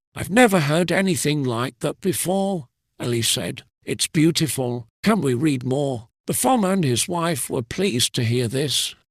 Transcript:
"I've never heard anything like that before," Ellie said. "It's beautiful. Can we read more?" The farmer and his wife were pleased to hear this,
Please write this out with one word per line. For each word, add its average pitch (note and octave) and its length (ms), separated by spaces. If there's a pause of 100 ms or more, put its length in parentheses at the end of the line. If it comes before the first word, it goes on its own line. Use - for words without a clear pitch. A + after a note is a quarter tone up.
(140)
"I've - 160
never G3 300
heard D#3 320
anything E3 520
like B2 360
that - 200
before," F#3+ 680 (320)
Ellie A#2+ 240
said. - 400 (200)
"It's - 220
beautiful. C#3 840 (140)
Can G3+ 200
we C3+ 120
read C3 300
more?" C3 460 (180)
The - 80
farmer A3+ 380
and G3 100
his B2 240
wife E3+ 420
were C3 140
pleased - 500
to C3 100
hear A#2+ 240
this, C3 460 (180)